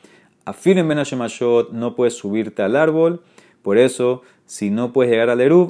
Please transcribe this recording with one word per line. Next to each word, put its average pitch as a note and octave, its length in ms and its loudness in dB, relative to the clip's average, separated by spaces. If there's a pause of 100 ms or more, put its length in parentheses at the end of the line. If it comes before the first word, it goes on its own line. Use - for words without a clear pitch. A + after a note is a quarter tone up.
(440)
afirma F3+ 380 0
en D#3+ 60 0
Ben D3+ 100 -2
Hashemashot, A#2+ 720 -2
no A#2 260 -6
puedes A#2+ 200 0
subirte G#2+ 480 -6
al G2+ 120 0
árbol, D#3+ 460 0 (400)
por G2 160 0
eso, B2 460 0 (240)
si G2+ 240 -6
no A#2 200 -4
puedes B2 200 2
llegar A#2 180 2
al A#2+ 100 0
eruf, E3 300 4